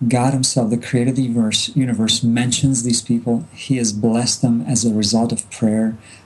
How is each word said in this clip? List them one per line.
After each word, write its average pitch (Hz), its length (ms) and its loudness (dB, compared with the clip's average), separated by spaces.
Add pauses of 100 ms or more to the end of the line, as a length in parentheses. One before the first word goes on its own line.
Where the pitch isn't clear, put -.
God 123 240 2
himself, 127 380 0
the 117 80 0
creator 123 320 0
of 127 60 -2
the 135 80 0
universe, 117 520 0
universe, 113 460 0
mentions 123 600 2
these 120 180 0
people. 117 500 -2
He - 260 -4
has 117 140 0
blessed 113 520 0
them 117 240 2
as 113 180 0
a 113 80 2
result 113 380 0
of - 180 -6
prayer 110 480 0 (280)